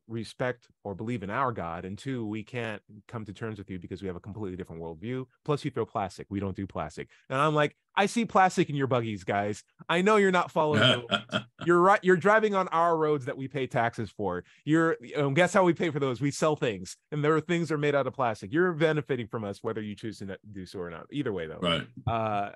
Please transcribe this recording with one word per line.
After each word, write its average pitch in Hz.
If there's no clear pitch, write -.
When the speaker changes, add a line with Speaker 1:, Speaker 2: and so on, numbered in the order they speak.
Speaker 1:
respect 117
or 101
believe 110
in 95
our 127
God, 87
and 98
two, 127
we 107
can't 113
come 107
to 104
terms 110
with 95
you 92
because 87
we 98
have 90
a 87
completely 98
different 85
worldview. 98
Plus, 147
you 135
throw 117
plastic. -
We 98
don't 95
do 98
plastic." 80
And 131
I'm 156
like, 147
"I 196
see 233
plastic 185
in 143
your 135
buggies, 113
guys. 104
I 170
know 214
you're 202
not 175
following 151
the 120
Speaker 2:
<laughs> -
Speaker 1:
rules. -
You're 175
right. 196
You're 180
driving 208
on 185
our 170
roads 151
that 131
we 135
pay 135
taxes 117
for. 90
You're, 160
um, 139
guess 175
how 196
we 175
pay 170
for 143
those? 131
We 143
sell 156
things, 98
and 151
their 156
things 170
are 156
made 147
out 139
of 127
plastic. 110
You're 175
benefiting 147
from 113
us, 101
whether 113
you 104
choose 107
to 104
not 95
do 95
so 98
or 87
not. 82
Either 127
way, 87
though." 78
Speaker 2:
Right. 85
Speaker 1:
Uh, 110